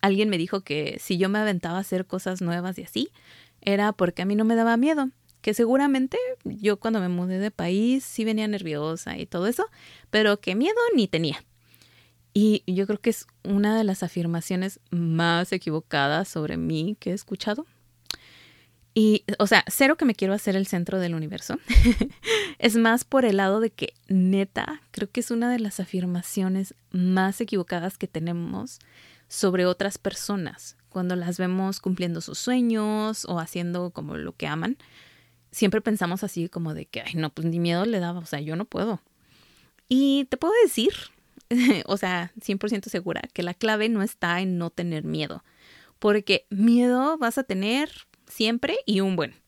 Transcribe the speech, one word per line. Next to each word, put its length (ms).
alguien 280
me 100
dijo 220
que 380
si 180
yo 120
me 80
aventaba 400
a 40
hacer 260
cosas 340
nuevas 380
y 40
así, 260
era 300
porque 320
a 20
mí 100
no 100
me 100
daba 220
miedo. 340
Que 120
seguramente 640
yo 340
cuando 220
me 80
mudé 300
de 140
país 520
sí 220
venía 220
nerviosa 720
y 80
todo 180
eso, 220
pero 300
que 160
miedo 240
ni 120
tenía. 380
Y 300
yo 180
creo 140
que 120
es 160
una 320
de 80
las 180
afirmaciones 800
más 600
equivocadas 760
sobre 300
mí 420
que 120
he 20
escuchado. 520
Y, 300
o 80
sea, 200
cero 280
que 80
me 120
quiero 180
hacer 240
el 100
centro 320
del 160
universo. 420
<laughs> 920
Es 160
más 300
por 180
el 140
lado 240
de 80
que, 240
neta, 760
creo 180
que 120
es 100
una 180
de 100
las 200
afirmaciones 920
más 480
equivocadas 580
que 100
tenemos 720
sobre 360
otras 320
personas. 800
Cuando 260
las 220
vemos 420
cumpliendo 400
sus 180
sueños 880
o 140
haciendo 520
como 260
lo 180
que 120
aman, 300
siempre 280
pensamos 440
así 260
como 240
de 120
que, 160
"Ay, 140
no, 140
pues 180
ni 120
miedo 260
le 140
daba, 200
o 60
sea, 160
yo 160
no 80
puedo". 360
Y 380
te 120
puedo 160
decir, 300
<laughs> 360
o 120
sea, 340
cien 160
por 120
ciento 200
segura, 320
que 100
la 100
clave 360
no 120
está 400
en 160
no 120
tener 340
miedo, 400
porque 500
miedo 680
vas 200
a 60
tener 460
siempre 580
y 160
un 140
buen. 200